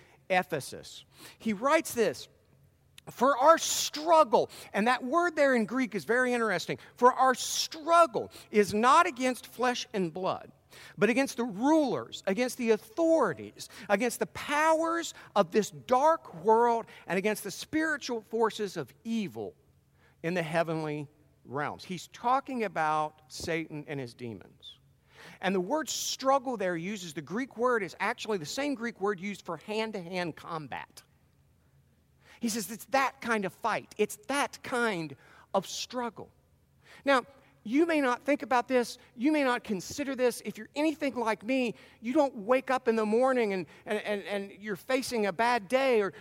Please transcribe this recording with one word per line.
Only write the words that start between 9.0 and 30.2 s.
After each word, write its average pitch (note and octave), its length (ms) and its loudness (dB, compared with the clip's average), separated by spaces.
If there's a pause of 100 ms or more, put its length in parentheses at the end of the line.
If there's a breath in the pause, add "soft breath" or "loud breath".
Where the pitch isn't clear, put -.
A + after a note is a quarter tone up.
against B3+ 400 -2
flesh B3 460 -2
and F3 220 -2
blood, F#3 380 -4 (440 loud breath)
but G#3 140 4
against C4+ 280 0
the A#3 60 -2
rulers, A#3+ 840 0
against A#3 280 -2
the A#3 140 -2
authorities, G#3+ 1000 2 (200 loud breath)
against G#3 320 0
the G#3+ 60 0
powers D#4+ 880 0 (200 loud breath)
of F#3+ 160 4
this G#3 200 0
dark B3 760 0
world, A#3 420 4 (220 loud breath)
and F3 100 0
against G#3 240 -2
the G3 80 -8
spiritual D4+ 680 -4
forces G#3+ 560 -2
of C#3 260 -8
evil D#3+ 520 -6 (680 soft breath)
in E3+ 120 -4
the F3 80 0
heavenly D#3 680 -2 (380)
realms. A#2+ 360 -6
He's F3 260 -10
talking B3+ 540 -2
about D#3 640 -2
Satan D#3 600 -8
and C#3 100 -6
his A#2+ 160 -10
demons. - 640 -14 (600 loud breath)
And F#3+ 120 -2
the F#3+ 80 0
word C4+ 280 -2
struggle C4 680 0
there F#3 200 -2
uses, F3 380 -8
the E3 80 -6
Greek G#3+ 340 -6
word A#3+ 260 2
is E3 160 -8
actually G#3+ 400 -2
the D3 80 -6
same C#4 280 -2
Greek A3+ 260 -6
word G3+ 180 0
used G3 240 -8
for E3+ 140 -8
hand-to-hand F#3+ 800 -6